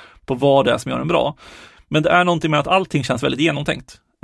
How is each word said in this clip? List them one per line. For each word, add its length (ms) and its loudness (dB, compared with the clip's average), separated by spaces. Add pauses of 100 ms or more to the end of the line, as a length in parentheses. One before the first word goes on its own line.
(260)
på 100 -4
vad 300 4
det 60 2
är 60 0
som 140 -8
gör 80 -4
den 80 -6
bra. 300 0 (500)
Men 160 0
det 60 0
är 140 4
någonting 280 0
med 80 2
att 80 -4
allting 360 0
känns 200 -4
väldigt 180 -2
genomtänkt. 580 -4 (240)